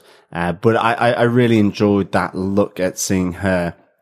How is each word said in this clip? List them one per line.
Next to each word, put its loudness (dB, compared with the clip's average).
Uh, -4
but 0
I, 0
I, 0
I 0
really 2
enjoyed 2
that -2
look -2
at -2
seeing -2
her, -2